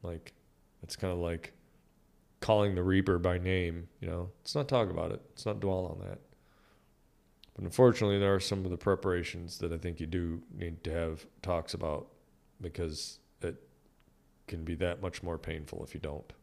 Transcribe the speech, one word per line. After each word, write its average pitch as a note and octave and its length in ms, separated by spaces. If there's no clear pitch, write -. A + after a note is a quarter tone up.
like, E2+ 300
it's - 140
kinda F#2 180
like E2+ 380
calling G#2 340
the F2+ 80
Reaper F#2+ 360
by F2+ 200
name, F2 500
you F2+ 80
know? F2 220
Let's - 140
not C#3+ 140
talk A2+ 220
about E2+ 220
it. - 80
Let's - 160
not G#2 140
dwell F#2 260
on F2+ 220
that. F#2+ 100
But G2 100
unfortunately, A2 560
there G2 140
are F#2+ 60
some F#2+ 240
of F#2 60
the F2+ 60
preparations F2+ 840
that E2+ 140
I E2+ 60
think E2 200
you D#2 80
do E2 340
need E2+ 300
to D#2+ 80
have E2 340
talks F2 320
about D#2 320
because E2 580
it E2+ 140
can E2 180
be E2 120
that F2 260
much F2+ 220
more E2+ 140
painful D#2 440
if - 100
you D2+ 80
don't. D2 320